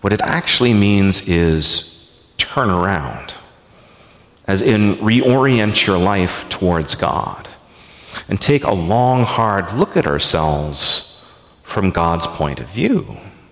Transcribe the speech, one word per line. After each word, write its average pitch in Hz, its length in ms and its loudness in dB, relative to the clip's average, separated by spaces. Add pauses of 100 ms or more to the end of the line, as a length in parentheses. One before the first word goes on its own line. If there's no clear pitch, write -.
What - 100 2
it 104 100 0
actually 127 520 0
means 101 480 2
is - 960 -2 (160)
turn 127 340 -2
around, 87 640 -2 (1120)
as 98 160 0
in 104 340 2
reorient 123 920 2
your 95 120 2
life 92 500 0
towards 85 460 0
God - 540 -4 (800)
and 98 120 -2
take 143 240 2
a - 80 0
long, 117 520 2
hard 101 480 -2
look 147 240 -2
at 165 100 0
ourselves 76 1160 -2 (400)
from 98 280 2
God's 85 360 0
point 71 340 -4
of 62 80 -12
view. 175 480 -2 (360)